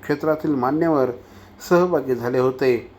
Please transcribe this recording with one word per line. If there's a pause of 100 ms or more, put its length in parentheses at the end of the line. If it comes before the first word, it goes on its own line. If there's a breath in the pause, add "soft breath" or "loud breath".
क्षेत्रातील
मान्यवर (640 loud breath)
सहभागी
झाले
होते.